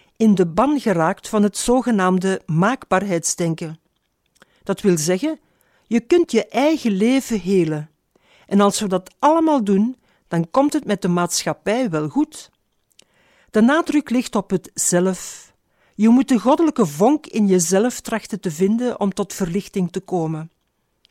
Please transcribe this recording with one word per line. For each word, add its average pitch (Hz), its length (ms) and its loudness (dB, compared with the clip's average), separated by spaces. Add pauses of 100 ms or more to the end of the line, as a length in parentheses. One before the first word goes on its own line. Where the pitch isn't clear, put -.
(180)
in 220 180 6
de 180 100 2
ban 233 340 0
geraakt 175 500 -2
van 214 140 0
het 208 140 -2
zogenaamde 190 880 0
maakbaarheidsdenken. 175 1300 -2 (840)
Dat 190 180 -6
wil 180 160 2
zeggen, 185 420 -2 (480)
je 233 120 0
kunt 339 320 2
je 220 160 0
eigen 269 440 0
leven 226 480 0
helen. 170 500 -2 (580)
En 202 120 2
als 202 200 2
we 220 80 -4
dat 185 320 -4
allemaal 311 440 2
doen, 202 320 0 (320)
dan 170 240 -4
komt 285 220 2
het 302 120 -4
met 196 160 -2
de 202 60 -4
maatschappij 175 840 -2
wel 156 200 -4
goed. - 420 -6 (1000)
De 214 80 4
nadruk 285 480 2
ligt 240 260 -4
op 202 140 -4
het - 240 -4
zelf. - 800 -4 (420)
Je 214 140 4
moet 254 180 4
de 247 120 2
goddelijke 302 460 2
vonk 196 420 0
in 214 200 0
jezelf 190 520 0
trachten - 400 -8
te 185 120 -8
vinden 208 480 -2
om 202 140 -2
tot 196 200 -6
verlichting 185 580 -4
te - 80 -6
komen. 160 520 -6 (600)